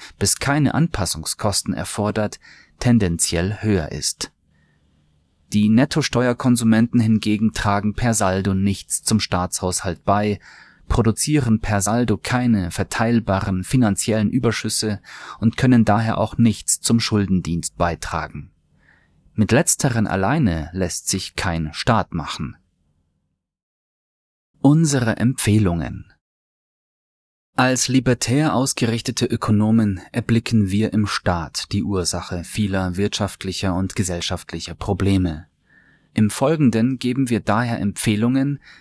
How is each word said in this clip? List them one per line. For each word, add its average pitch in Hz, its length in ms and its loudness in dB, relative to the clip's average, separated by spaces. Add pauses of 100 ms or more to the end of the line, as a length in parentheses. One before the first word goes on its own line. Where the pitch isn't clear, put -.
(200)
bis - 180 0
keine 143 380 0
Anpassungskosten 101 1000 -2
erfordert, 104 680 -4 (400)
tendenziell 95 800 0
höher 98 320 -2
ist. - 400 -8 (1200)
Die 107 160 2
Nettosteuerkonsumenten 120 1300 2
hingegen 107 540 0
tragen 101 420 -2
per 120 180 0
Saldo 95 400 0
nichts 95 480 -2
zum 110 180 0
Staatshaushalt 90 840 -4
bei, 104 340 2 (480)
produzieren 117 720 2
per 101 200 0
Saldo 110 340 0
keine 117 540 0
verteilbaren 98 920 0
finanziellen 107 680 2
Überschüsse 110 720 -2 (380)
und 113 180 2
können 127 260 6
daher 110 360 2
auch 107 180 -2
nichts - 420 0
zum 117 200 2
Schuldendienst 92 760 0
beitragen. 80 760 -6 (800)
Mit 107 180 0
letzteren 113 540 2
alleine 95 680 0
lässt 92 340 -4
sich - 280 -6
kein 82 380 -4
Staat - 400 0
machen. 76 420 -8 (2000)
Unsere 143 560 4
Empfehlungen. 104 960 0 (1400)
Als 127 320 2
libertär 127 680 2
ausgerichtete 120 720 -2
Ökonomen 107 760 2 (100)
erblicken 113 580 0
wir 104 240 0
im 104 140 2
Staat - 640 -4
die 104 100 0
Ursache 90 600 -4
vieler 95 520 -2
wirtschaftlicher 98 800 -4
und 92 220 -2
gesellschaftlicher 85 800 -6
Probleme. 92 720 0 (680)
Im 107 160 2
Folgenden 131 680 0
geben 127 320 -2
wir 110 120 0
daher 117 400 -2
Empfehlungen, 120 800 0 (200)